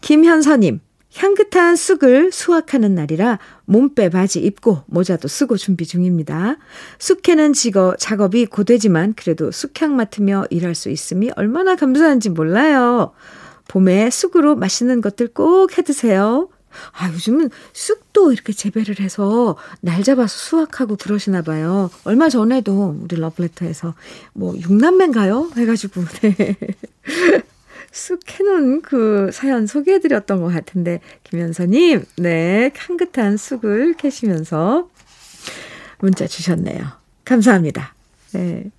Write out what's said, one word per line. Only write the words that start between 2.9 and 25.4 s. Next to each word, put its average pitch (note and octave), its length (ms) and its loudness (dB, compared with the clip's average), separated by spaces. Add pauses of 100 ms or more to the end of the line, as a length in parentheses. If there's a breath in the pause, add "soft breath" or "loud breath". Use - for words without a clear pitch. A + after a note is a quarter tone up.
날이라 E3+ 440 -2 (260 loud breath)
몸빼 A3 460 2
바지 F#3 300 0
입고 G3+ 460 -2
모자도 F3 420 -2
쓰고 A#3 280 -2
준비 F3+ 280 -4
중입니다. F3 720 -2 (420 loud breath)
쑥 - 240 -2
캐는 D#4 300 4
직업, F#3+ 460 2
작업이 G#3+ 480 0
고되지만 G#3 680 2
그래도 D#3+ 360 -4
쑥향 D4 460 -4
맡으며 G3 540 0
일할 E3+ 240 -2
수 - 140 -10
있음이 F3+ 480 -4
얼마나 F4 380 0
감사한지 C4+ 560 2
몰라요. A#3+ 840 0 (560 loud breath)
봄에 F#3+ 420 2
쑥으로 D4+ 460 2
맛있는 A#3 440 -2
것들 G#3+ 280 -4
꼭 E4+ 500 2
해 E4+ 40 0
드세요. A#3 680 0 (440 loud breath)
아, F3+ 200 -6
요즘은 A#3 380 0 (220 loud breath)
쑥도 G4+ 600 2
이렇게 A3+ 200 -4
재배를 G#3 480 -6
해서 G3+ 560 0 (240 loud breath)
날 F3+ 240 -2
잡아서 B3+ 340 2
수확하고 C#4 600 -4
그러시나 F#3+ 420 -4
봐요. D#3+ 480 -2 (140)
얼마 C#4 240 2
전에도 G#3+ 720 0
우리 E3+ 160 -8
러브레터에서 E3 800 -6 (380 loud breath)
뭐 F3+ 240 -8
육남매인가요? A#3+ 1000 2